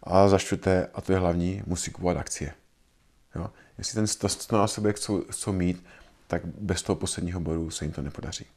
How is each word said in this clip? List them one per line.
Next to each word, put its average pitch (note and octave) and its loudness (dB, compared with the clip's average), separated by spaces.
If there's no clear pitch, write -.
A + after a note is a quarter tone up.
A F#2+ 8
za G2 8
čtvrté, F#2 2
a - -8
to - -2
je F#2+ 4
hlavní, F2 0
musí - -4
kupovat F2 0
akcie. - -8
Jo? F2+ -6
Jestli - -6
ten G#2+ 2
sto-, - 0
stonásobek G#2 2
chcou, - -2
chcou - -4
mít, F2+ 0
tak F2 -2
bez F2+ -4
toho G2+ 0
posledního F2+ -4
bodu E2 -2
se - -8
jim D2+ -4
to D2+ -8
nepodaří. - -8